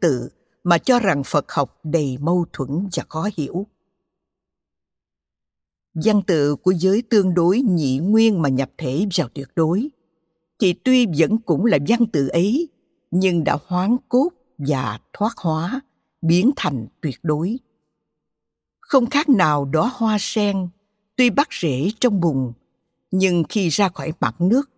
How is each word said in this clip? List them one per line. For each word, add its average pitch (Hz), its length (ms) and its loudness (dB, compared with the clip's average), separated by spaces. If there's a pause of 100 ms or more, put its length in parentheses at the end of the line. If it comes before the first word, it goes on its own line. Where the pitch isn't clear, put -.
tự 127 280 0 (360)
mà 175 140 2
cho 247 220 2
rằng 175 240 0
Phật - 280 -2
học - 320 -4
đầy 147 340 -2
mâu 170 340 0
thuẫn 143 400 -4
và - 160 -4
khó 160 280 -4
hiểu. 165 300 -6 (2500)
Văn 208 220 2
tự 147 300 2
của - 140 0
giới 190 320 0
tương 190 320 2
đối 175 260 2
nhị 160 380 0
nguyên 208 440 4
mà 151 60 2
nhập 131 300 -2
thể 143 360 -2
vào 135 200 -2
tuyệt 139 200 -8
đối, 175 340 0 (720)
thì 185 120 4
tuy 254 340 2 (120)
vẫn 165 200 2
cũng 175 260 -2
là 202 140 2 (100)
văn 233 240 2
tự 139 160 0
ấy, 214 400 0 (420)
nhưng 180 340 0
đã 139 220 0
hoán 185 300 -2 (120)
cốt 277 220 2 (280)
và 131 420 -4 (120)
thoát 220 240 -4
hóa, 170 440 -4 (420)
biến 175 340 4
thành 131 300 -4 (140)
tuyệt 143 220 -6
đối. 165 360 -2 (1200)
Không 247 260 0
khác 294 220 -2
nào 160 360 2
đóa 156 300 -2
hoa 220 260 -2
sen, 196 480 -2 (480)
tuy 247 140 4
bắt - 180 0 (120)
rễ 143 280 -2 (120)
trong 208 200 2
bùn, 135 320 0 (580)
nhưng 185 380 2
khi 196 200 0
ra 196 200 0
khỏi 147 320 -8
mặt - 200 -4
nước 220 380 0